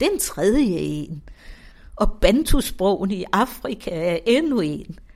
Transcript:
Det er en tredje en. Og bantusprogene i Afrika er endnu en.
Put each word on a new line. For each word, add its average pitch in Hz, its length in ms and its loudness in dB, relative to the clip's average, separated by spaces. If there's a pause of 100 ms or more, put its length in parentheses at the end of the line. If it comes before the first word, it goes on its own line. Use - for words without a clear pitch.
Det 294 80 2
er 415 40 2
en 381 60 -2
tredje 202 600 0
en. 151 440 -6 (720)
Og - 240 4
bantusprogene 202 920 2
i 180 180 -6
Afrika - 580 -2
er 170 360 -2
endnu 262 340 2
en. 151 380 -6 (180)